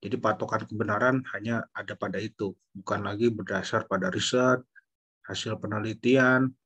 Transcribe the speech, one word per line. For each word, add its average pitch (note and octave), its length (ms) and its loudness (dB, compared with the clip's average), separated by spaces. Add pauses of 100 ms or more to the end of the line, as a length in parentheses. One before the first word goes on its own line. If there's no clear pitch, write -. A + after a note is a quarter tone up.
Jadi G#2 160 -4
patokan A2 480 0
kebenaran A2 640 0
hanya A2+ 320 -4 (160)
ada G2+ 160 -8
pada F#2+ 240 -6
itu, G2+ 400 -6 (160)
bukan G2+ 320 -4
lagi G#2 240 2
berdasar G2 560 -2
pada F#2+ 240 0
riset, B2+ 480 2 (720)
hasil G2 320 -6
penelitian B2+ 880 2 (160)